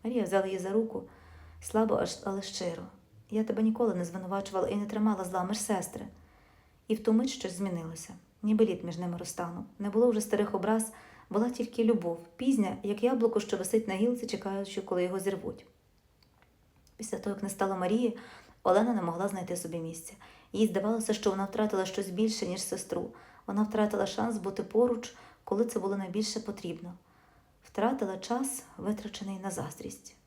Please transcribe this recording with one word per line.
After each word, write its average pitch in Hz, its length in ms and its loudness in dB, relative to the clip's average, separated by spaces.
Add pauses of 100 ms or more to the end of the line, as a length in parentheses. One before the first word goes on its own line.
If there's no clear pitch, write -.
Марія 233 200 2
взяла 196 220 2
її 190 120 -2
за 190 140 -4
руку, 220 300 0 (580)
слабо, 220 340 2
аж, - 300 0
але 196 180 -4
щиро. 175 400 -6 (480)
«Я 220 140 2
тебе 220 180 0
ніколи 220 320 4
не 180 100 0
звинувачувала 190 640 -2
і 202 80 0
не 208 100 -2
тримала 214 380 2
зла, 180 200 0
ми 202 100 -2
ж 214 60 -4
сестри». - 460 -2 (840)
І 220 60 4
в 214 80 -4
ту 220 100 4
мить 262 180 4
щось - 220 -6
змінилося. 175 640 -6 (280)
Ніби 214 220 6
лід 185 200 0
між 170 140 -6
ними 175 200 -4
розтанув. 175 460 -8 (140)
Не 202 120 -4
було 233 200 6
вже 214 100 2
старих 208 340 0
образ, 220 380 2 (380)
була 220 200 2
тільки 233 340 -2
любов, 170 420 2 (100)
пізня, 247 460 4
як 202 200 -2
яблуко, 226 380 4
що - 160 -2
висить 220 320 2
на 196 60 0
гілці, 240 320 2
чекаючи, 196 560 -4
коли 180 220 0
його 180 140 -2
зірвуть. 190 480 -4 (1300)
Після - 220 -6
того, 202 160 -4
як 202 80 -6
не 196 80 -4
стало 196 260 0
Марії, 220 420 2 (440)
Олена 214 320 6
не 190 80 2
могла 175 260 -2
знайти 185 280 -4
собі 170 220 -6
місця. 165 340 -8 (400)
Їй 214 140 4
здавалося, 214 480 0
що 208 160 2
вона 196 140 -2
втратила 202 420 0
щось 190 240 -4
більше, 214 360 0
ніж 185 160 -4
сестру. - 480 -4 (360)
Вона 202 160 0
втратила 208 440 2
шанс 220 320 -2
бути 190 240 -4
поруч, 233 520 2 (300)
коли 208 200 0
це 220 160 -2
було 196 160 -2
найбільше 196 440 -2
потрібно. 175 540 -8 (680)
Втратила 208 540 0
час, 262 460 -2 (120)
витрачений 196 600 -6
на 196 120 -6
заздрість. - 680 -10 (100)